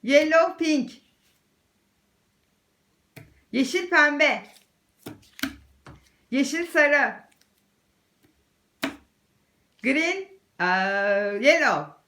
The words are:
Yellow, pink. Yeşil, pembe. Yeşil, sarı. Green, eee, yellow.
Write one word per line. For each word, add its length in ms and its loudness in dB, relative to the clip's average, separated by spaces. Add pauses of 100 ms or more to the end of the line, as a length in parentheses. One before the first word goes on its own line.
Yellow, 600 4
pink. 260 0 (2500)
Yeşil, 380 -2
pembe. 540 2 (1900)
Yeşil, 340 -2
sarı. 580 2 (2500)
Green, 440 -2 (320)
eee, 880 0
yellow. 460 2 (140)